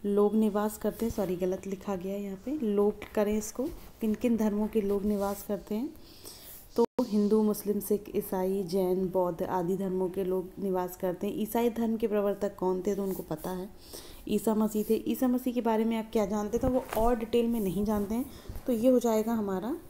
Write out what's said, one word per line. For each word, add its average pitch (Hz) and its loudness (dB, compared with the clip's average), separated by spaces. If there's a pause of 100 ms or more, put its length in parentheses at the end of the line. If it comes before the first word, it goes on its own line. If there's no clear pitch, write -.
लोग 208 4
निवास 214 2
करते 208 -2
हैं, 226 -2
Sorry 185 0
गलत 185 -2
लिखा 196 -6
गया 185 -6
है 202 -6
यहाँ 196 -8
पे, 254 -6
लोग 208 0
करें 214 2
इसको, 214 -4 (360)
किन 220 0
किन 233 2
धर्मों 214 2
के 220 0
लोग 196 0
निवास 202 0
करते 202 -6
हैं? 247 -2 (880)
तो 240 6 (180)
हिंदू, 208 4
मुस्लिम, 208 0
सिख, 202 -2
ईसाई, 190 -2
जैन, 185 2
बौद्ध 175 0
आदि 180 0
धर्मों 185 0
के 190 -4
लोग 185 -2
निवास 185 -2
करते 185 -2
हैं। 208 -2
ईसाई 233 0
धर्म 226 -2
के 226 0
प्रवर्तक 202 0
कौन 185 0
थे? 202 0
तो 196 -2
उनको 185 -4
पता 160 -6
है, 185 -8 (600)
ईसा 214 2
मसीह 214 2
थे। 220 4
ईसा 233 2
मसीह 247 0
के 240 2
बारे 220 2
में 226 0
आप 220 -4
क्या 214 2
जानते 208 -2
थे, 262 2
वो 254 2 (140)
और 233 6
डिटेल 233 2
में 233 0
नहीं 190 0
जानते 208 0
हैं, 247 -4 (360)
तो 254 0
ये 226 4
हो 254 8
जाएगा 220 2
हमारा 208 -2 (140)